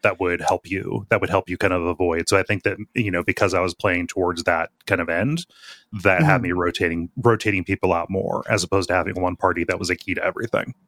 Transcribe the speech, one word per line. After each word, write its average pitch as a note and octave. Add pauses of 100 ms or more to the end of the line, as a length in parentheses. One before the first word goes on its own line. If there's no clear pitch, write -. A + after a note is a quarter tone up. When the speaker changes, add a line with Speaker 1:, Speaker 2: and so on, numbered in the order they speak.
Speaker 1:
that G2
would F2
help -
you, -
that G2
would F#2
help F#2+
you F2+
kind F#2
of F2+
avoid. E2+
So G2+
I F#2+
think G2
that, G2 (160)
you A2
know, F2+
because F#2
I F2+
was F2+
playing F2
towards F2
that E2 (160)
kind F#2
of E2
end, B2 (560)
that F#2
had F#2
Speaker 2:
Mm-hmm. F2+
Speaker 1:
me F2+
rotating, F2
rotating G#2
people F#2+
out E2+
more, -
as G2
opposed F#2
to F2
having F2+
one F2+
party E2+
that F2
was F2
a F2+
key -
to E2
everything. A2 (120)